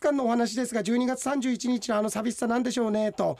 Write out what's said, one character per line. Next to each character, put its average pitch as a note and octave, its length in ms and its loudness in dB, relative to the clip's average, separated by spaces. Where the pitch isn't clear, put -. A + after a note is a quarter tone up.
間 D4 140 2
の C4 100 0
お A3+ 40 2
話 A#3 260 2
で B3 120 -2
す A3+ 80 -4
が、 G#3+ 80 0
十 A3+ 120 2
二 B3 120 2
月 B3+ 160 -2
三 C#4 180 0
十 B3+ 100 0
一 A#3+ 160 -2
日 B3 220 0
の G#3+ 80 2
あ G#3+ 60 2
の G#3+ 80 -2
寂 A3 200 -2
し - 40 -4
さ B3 100 -2
な A#3 140 2
ん B3 40 0
で B3 60 0
し B3 100 -2
ょ A3 100 0
う - 20 0
ね、 G#3+ 200 0
と。 E3 280 -2